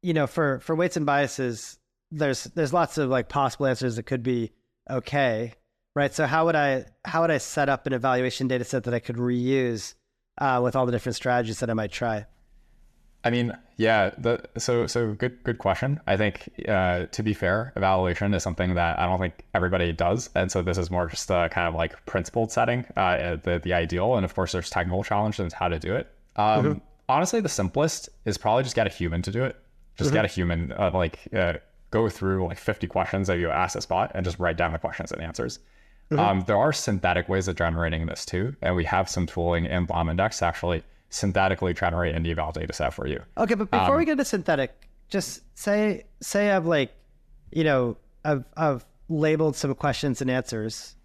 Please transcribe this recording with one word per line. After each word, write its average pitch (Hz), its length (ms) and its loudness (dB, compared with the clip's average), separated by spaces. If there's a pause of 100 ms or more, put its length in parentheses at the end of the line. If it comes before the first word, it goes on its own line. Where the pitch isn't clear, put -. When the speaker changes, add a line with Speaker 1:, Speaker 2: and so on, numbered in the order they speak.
Speaker 1:
you 175 120 0
know, 151 120 4
for, 139 340 0
for - 140 -2
weights 175 220 0
and 156 80 0
biases, 135 720 -2 (320)
there's, 143 340 -2
there's 147 280 -2
lots 170 260 2
of, 139 120 2
like, 127 180 0
possible 139 380 0
answers 123 300 0
that 117 80 -6
could 127 180 -4
be 117 300 -2 (380)
okay, 120 600 0 (420)
right? 143 200 2
So 156 120 0
how 160 200 2
would 165 100 2
I, 139 300 2 (180)
how 165 160 0
would 165 100 4
I 147 80 4
set 139 300 0
up 135 180 0
an 139 60 0
evaluation 127 560 0
data 123 160 0
set 123 200 -4
that 120 100 -2
I 117 40 2
could 117 180 -6
reuse, 123 800 0 (440)
uh, 131 240 2
with 123 120 0
all 131 120 2
the 123 60 0
different 117 240 -2
strategies 120 440 0
that 120 80 -2
I 117 60 0
might 110 180 -2
try? 110 340 -4 (960)
Speaker 2:
I 120 60 2
mean, 120 240 2 (240)
yeah, 110 400 4
the, 117 260 0 (140)
so, 120 300 0
so 117 260 0
good, 123 320 -4
good 117 140 -2
question. 131 480 0
I 98 100 4
think, 104 320 -2 (180)
uh, 90 380 2
to - 180 -8
be 107 120 2
fair, 104 420 -2
evaluation 95 560 2
is 92 100 0
something 90 340 0
that 85 220 0
I 90 60 0
don't 90 160 0
think 90 320 -4
everybody 90 400 2
does. 87 420 0
And 92 160 2
so 92 120 0
this 87 160 0
is 87 120 -2
more 90 160 0
just - 240 -6
a 87 220 2
kind 85 160 0
of, 80 60 -4
like, 82 320 -4
principled 113 440 -2
setting, 120 360 0 (100)
uh, 87 460 0
the, 87 200 0
the 90 120 0
ideal. 87 420 0
And 101 80 2
of 87 100 -6
course, 92 180 -2
there's 87 180 -4
technical 90 340 -2
challenges 107 360 -2
and 87 120 -4
how 87 160 -2
to 85 100 -2
do 85 160 -4
it. - 160 -4 (260)
Um, 107 280 4
Speaker 1:
Mm-hmm. 147 140 0 (320)
Speaker 2:
honestly, 180 300 2
the 185 100 -2
simplest 131 580 -2 (160)
is 104 140 -2
probably 113 240 2
just 127 120 -4
get 110 120 2
a 95 40 -2
human 85 320 -2
to 98 80 -4
do 117 140 0
it. 131 100 -4 (420)
Just 143 120 0
Speaker 1:
Mm-hmm. 135 60 2
Speaker 2:
get 110 100 4
a 101 40 0
human, 85 440 0
uh, 95 220 2
like, 87 240 0 (180)
uh, 85 180 2 (360)
go 113 180 2
through, 95 380 0
like, 85 100 -6
fifty - 300 -4
questions 92 400 0
that 90 120 2
you 85 120 0
ask 87 240 0
this - 100 -6
bot 92 300 0
and 95 100 -2
just 87 140 -4
write 85 180 0
down 85 160 2
the 80 60 -4
questions - 340 -6
and - 80 -8
answers. 82 380 -6 (520)
Speaker 1:
Mm-hmm. 156 80 2
Speaker 2:
Um, 98 280 4
there 107 100 4
are 139 160 4
synthetic 90 560 0
ways 95 200 0
of 87 80 -2
generating 82 500 0
this 80 180 -6
too. 107 380 -4
And 90 140 2
we 85 80 2
have 92 260 0
some 87 160 -2
tooling 85 400 0
in 90 180 0
bomb 82 240 0
Index 92 300 0
to - 80 0
actually 87 380 -2 (280)
synthetically 95 600 0
generate 85 400 0
an 82 100 -2
eval 80 280 -2
data 80 200 -6
set - 220 -2
for - 140 -6
you. 73 120 -4 (160)
Speaker 1:
Okay, 220 180 0
but 202 140 -4
before 190 260 4
Speaker 2:
Um, 302 40 4
Speaker 1:
we 330 60 4
get 311 80 0
into 277 120 0
synthetic, 156 640 -2 (200)
just - 340 -4 (160)
say, 208 460 0 (160)
say 202 320 2
I've, 180 140 2
like, 147 260 2 (580)
you 160 140 0
know, 127 320 4 (280)
I've, 147 200 0 (120)
I've 147 300 0 (220)
labeled 156 480 2
some 135 180 -2
questions 139 460 -2
and 127 100 0
answers. 113 640 -4 (100)